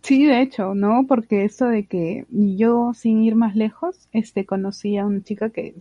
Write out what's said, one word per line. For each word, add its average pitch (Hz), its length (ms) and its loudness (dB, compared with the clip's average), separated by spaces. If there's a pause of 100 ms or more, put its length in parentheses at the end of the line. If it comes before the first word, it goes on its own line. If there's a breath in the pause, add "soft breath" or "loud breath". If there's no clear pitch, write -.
Sí, 277 240 4
de 262 160 4
hecho, 202 320 -4
¿no? 214 340 2
Porque 220 380 0
eso 247 200 -2
de 220 200 -2
que 175 440 -6
yo, 226 600 0
sin 220 320 0
ir 220 120 2
más 220 200 2
lejos, 220 560 -6
este, 214 320 -4
conocí 196 540 -4
a 202 80 -2
una 202 160 -2
chica 214 260 -6
que - 320 -10